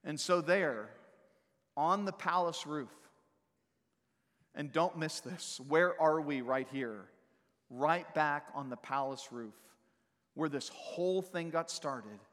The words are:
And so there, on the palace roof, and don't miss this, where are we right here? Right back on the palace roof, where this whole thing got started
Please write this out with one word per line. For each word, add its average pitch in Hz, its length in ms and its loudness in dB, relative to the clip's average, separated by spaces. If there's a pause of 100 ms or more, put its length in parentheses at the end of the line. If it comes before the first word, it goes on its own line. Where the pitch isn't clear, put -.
And 147 160 -6
so 180 220 4
there, 147 520 2 (840)
on 180 260 2
the 190 80 -2
palace 170 560 0
roof, 147 240 -6 (1600)
and 143 200 -6
don't 170 240 2
miss 156 240 -2
this, - 400 -10
where 160 400 6
are 156 180 6
we 143 220 -2
right 131 260 0
here? 113 420 -6 (600)
Right 151 440 2
back 147 400 2
on 139 160 -6
the 120 60 -4
palace 135 560 -4
roof, 117 240 -10 (800)
where 156 160 0
this 139 180 -4
whole 185 540 -2
thing 175 280 -6
got 165 220 -2
started 107 480 -6 (120)